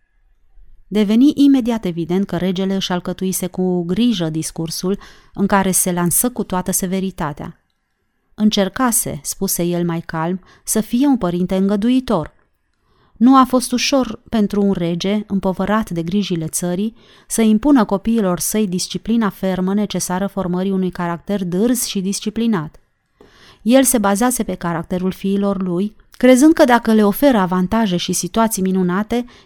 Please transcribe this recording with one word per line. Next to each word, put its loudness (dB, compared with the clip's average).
Deveni 4
imediat 2
evident -2
că -6
regele -2
își -4
alcătuise -4
cu -2
grijă 0
discursul -6
în -2
care 0
se 0
lansă 0
cu -8
toată -6
severitatea. -6
„Încercase”, -2
spuse -4
el -2
mai -4
calm, -6
„să -2
fie 0
un 4
părinte -2
îngăduitor. 0
Nu 6
a 8
fost -2
ușor -2
pentru 0
un 2
rege, -2
împovărat -2
de -4
grijile -2
țării, -4
să -2
impună 4
copiilor -2
săi -2
disciplina -2
fermă -2
necesară -2
formării -4
unui 0
caracter -6
dârz 0
și -6
disciplinat. -4
El 4
se 0
bazase 0
pe -4
caracterul -4
fiilor -2
lui, -4
crezând 6
că 6
dacă 4
le 6
oferă 4
avantaje 0
și -4
situații -2
minunate, 0